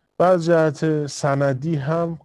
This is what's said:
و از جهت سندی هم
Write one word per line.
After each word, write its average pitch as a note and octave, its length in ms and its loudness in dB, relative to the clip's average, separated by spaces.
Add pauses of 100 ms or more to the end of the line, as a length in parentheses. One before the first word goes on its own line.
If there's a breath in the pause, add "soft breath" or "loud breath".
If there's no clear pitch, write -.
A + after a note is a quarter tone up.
(180)
و - 40 2
از F3 220 4
جهت D#3 600 0
سندی C#3 720 -2
هم E3 480 -4